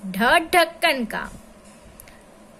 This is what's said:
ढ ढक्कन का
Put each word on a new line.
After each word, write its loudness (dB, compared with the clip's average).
ढ 2
ढक्कन 0
का -10